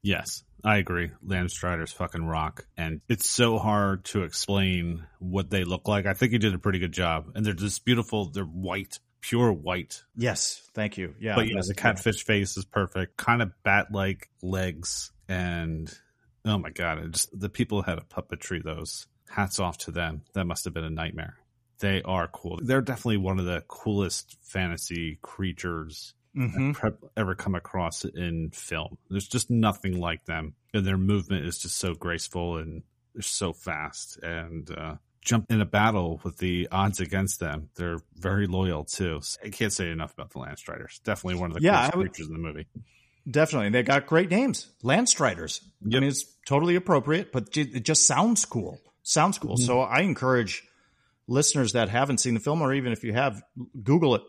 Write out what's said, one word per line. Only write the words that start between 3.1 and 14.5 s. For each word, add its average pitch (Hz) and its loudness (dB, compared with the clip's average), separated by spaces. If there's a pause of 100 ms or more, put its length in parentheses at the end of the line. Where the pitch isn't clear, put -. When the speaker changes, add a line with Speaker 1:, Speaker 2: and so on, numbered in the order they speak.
Speaker 1:
so 117 4
hard 101 2
to 101 -2
explain 87 0 (140)
what 90 -2
they 95 2
look 90 -2
like. 101 2
I 98 2
think 113 2
you 117 2
did 101 4
a 87 -2
pretty 92 0
good 87 -2
job. 82 -2
And 107 -2
they're 104 0
just 95 -4
beautiful. 113 2
They're 95 -6
white, 90 -8 (220)
pure 117 4
white. 87 -4 (120)
Speaker 2:
Yes, - -2 (120)
thank 107 -4
you. 90 -8
Yeah, 107 -2
Speaker 1:
But 113 4
yeah, 110 -2
Speaker 2:
that's 92 -2
Speaker 1:
the 98 -2
catfish 107 2
face 101 2
is 95 -8
perfect. 92 -2
Kind 120 2
of 98 0 (120)
bat-like 98 0 (120)
legs. 92 -4 (180)